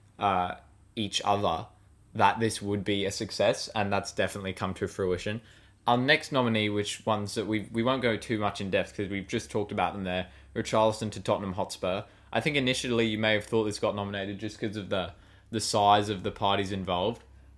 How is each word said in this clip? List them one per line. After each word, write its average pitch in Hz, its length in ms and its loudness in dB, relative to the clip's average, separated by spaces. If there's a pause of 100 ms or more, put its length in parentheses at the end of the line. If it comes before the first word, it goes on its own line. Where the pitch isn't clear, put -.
(180)
uh, 92 360 2 (420)
each 104 280 -4
other, 101 420 2 (480)
that 107 260 6
this 110 200 0
would 101 240 -2
be 101 220 0
a 117 40 -2
success, 110 640 0
and 101 160 0
that's 101 220 -2
definitely 95 400 -4
come 95 220 -4
to 101 120 -4
fruition. 98 540 -4 (460)
Our 120 100 6
next 143 340 2
nominee, 113 380 2
which 104 380 -4
ones 104 300 0
that 101 100 -2
we, 107 260 -2
we 113 100 0
won't 127 200 0
go 113 140 2
too 107 220 -2
much 104 220 -2
in 98 100 -4
depth 92 240 0
'cause 101 140 -4
we've 98 180 -4
just - 240 -4
talked 104 220 -2
about 92 220 0
them 98 100 -6
there, 90 220 -2 (280)
Richarlison 110 580 2
to - 80 -10
Tottenham 95 340 -2
Hotspur. 95 500 -4 (280)
I - 80 2
think 147 160 0
initially 127 500 0
you 107 100 0
may 110 160 2
have 104 120 2
thought 113 200 2
this 104 140 -4
got 101 180 -2
nominated 101 420 -6
just 107 220 -8
'cause 107 160 -4
of 92 140 -8
the, 90 220 -2 (380)
the 110 100 -2
size 104 500 6
of 95 120 -4
the 104 80 -4
parties 98 400 0
involved, 95 520 -2 (360)